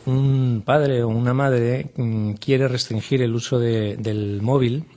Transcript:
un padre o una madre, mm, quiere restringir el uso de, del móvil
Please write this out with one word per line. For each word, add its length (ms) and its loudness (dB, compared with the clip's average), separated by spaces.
un 580 2
padre 380 2
o 60 0
una 260 0
madre, 640 0
mm, 440 -2
quiere 260 2
restringir 540 -2
el 140 0
uso 240 -2
de, 400 0
del 420 -4
móvil 440 0